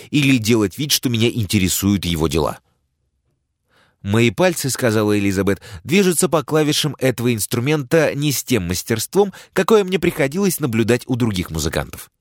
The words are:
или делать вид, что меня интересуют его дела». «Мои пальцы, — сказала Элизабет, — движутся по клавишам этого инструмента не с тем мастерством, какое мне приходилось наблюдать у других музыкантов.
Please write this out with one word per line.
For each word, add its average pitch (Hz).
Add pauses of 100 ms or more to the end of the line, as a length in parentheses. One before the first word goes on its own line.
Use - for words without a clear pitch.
или 139
делать 107
вид, 143
что -
меня 117
интересуют 95
его 80
дела». 73 (1400)
«Мои 110
пальцы, — 170
сказала 107
Элизабет, — 98 (220)
движутся 185
по 151
клавишам 151
этого 123
инструмента 131
не 143
с -
тем 98
мастерством, 117 (220)
какое 202
мне 185
приходилось 170
наблюдать 117
у 127
других 104
музыкантов. 76 (120)